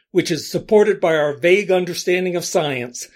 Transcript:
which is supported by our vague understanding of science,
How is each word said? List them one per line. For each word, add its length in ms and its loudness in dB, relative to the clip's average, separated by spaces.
which 200 0
is 200 -4
supported 500 2
by 160 2
our 220 0
vague 320 0
understanding 680 -2
of 80 -4
science, 720 -4